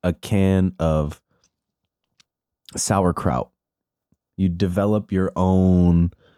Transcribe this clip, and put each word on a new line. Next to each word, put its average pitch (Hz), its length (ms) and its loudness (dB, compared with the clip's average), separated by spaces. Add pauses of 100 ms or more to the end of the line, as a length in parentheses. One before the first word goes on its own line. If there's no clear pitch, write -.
a 90 120 -2
can 95 640 0
of 78 420 -2 (1600)
sauerkraut. 90 760 -2 (880)
You 95 100 2
develop 98 640 -2
your 92 240 -2
own 90 760 2 (260)